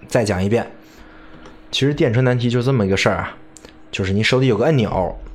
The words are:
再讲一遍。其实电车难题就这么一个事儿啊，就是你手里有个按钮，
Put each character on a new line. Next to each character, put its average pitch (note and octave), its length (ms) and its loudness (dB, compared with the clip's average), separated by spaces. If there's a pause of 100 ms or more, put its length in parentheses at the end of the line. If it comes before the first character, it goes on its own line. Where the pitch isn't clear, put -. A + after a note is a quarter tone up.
再 A#2+ 160 0
讲 F#2+ 200 0
一 G2+ 40 0
遍。 A2 180 0 (1040)
其 - 80 -4
实 C#3+ 140 2
电 D3 200 2
车 B2 80 2
难 B2 160 2
题 A#2+ 120 0
就 B2 120 2
这 C3 100 0
么 A2+ 140 2
一 F#2+ 40 2
个 F#2+ 60 2
事 G#2+ 140 2
儿 F#2+ 60 2
啊， - 220 -6 (540)
就 G2 140 -4
是 G2 80 0
你 G#2+ 100 2
手 B2+ 160 2
里 C3 80 2
有 A2+ 80 2
个 G#2+ 80 0
按 D#3 120 2
钮， F#2 420 0 (180)